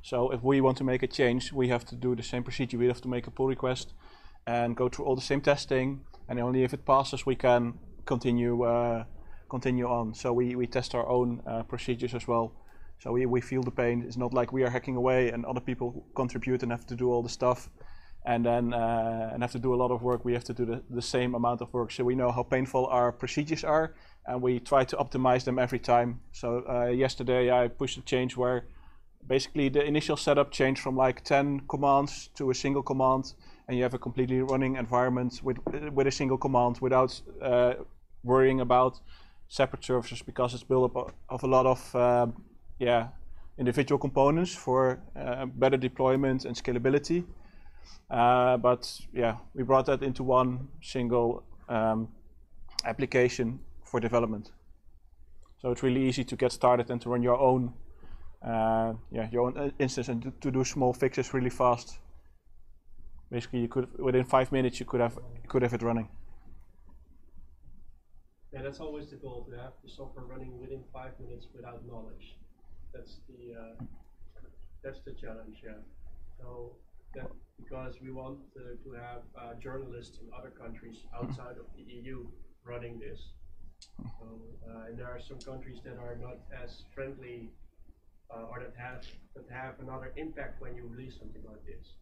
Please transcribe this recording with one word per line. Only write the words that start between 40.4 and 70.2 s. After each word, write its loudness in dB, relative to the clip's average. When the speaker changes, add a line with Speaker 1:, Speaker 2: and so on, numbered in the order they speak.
Speaker 1:
it's -8
built 4
up -8
o-, -4
of -6
a 0
lot 8
of, 2
uh, 6
yeah, 4
individual 2
components 4
for, 2
uh, -4
better 4
deployment 2
and -4
scalability. 2
Uh, 6
but 2
yeah, 2
we -2
brought 6
that 2
into -2
one 4
single, 0
um, 2
application 2
for -2
development. 0
So -2
it's -2
really 4
easy 0
to -6
get 2
started 4
and -2
to -6
run 2
your 4
own, 4
uh, 2
yeah, -4
your 2
own, -4
uh, -2
instance -2
and -2
to, -8
to 0
do 2
small 2
fixes -2
really 0
fast. 0
Basically, -4
you 0
could, -2
within 2
five 2
minutes, 0
you -6
could -2
have, 2
you -14
could 2
have 2
it -2
running. 0
Speaker 2:
Yeah, -10
that's -10
always -10
the -20
goal, -12
to -14
have -14
the -20
software -14